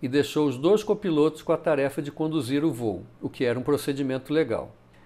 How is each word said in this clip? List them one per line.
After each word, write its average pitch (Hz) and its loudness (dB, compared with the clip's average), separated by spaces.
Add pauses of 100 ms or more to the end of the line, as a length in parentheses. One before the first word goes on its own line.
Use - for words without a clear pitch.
e 139 -4
deixou 143 2
os 123 -2
dois 202 4
copilotos 156 2
com - -2
a 156 4
tarefa 147 0
de 139 -8
conduzir 151 -2
o 160 2
voo, 113 -4 (160)
o 135 -6
que 131 -4
era 120 2
um 127 -4
procedimento 139 -2
legal. 135 0 (320)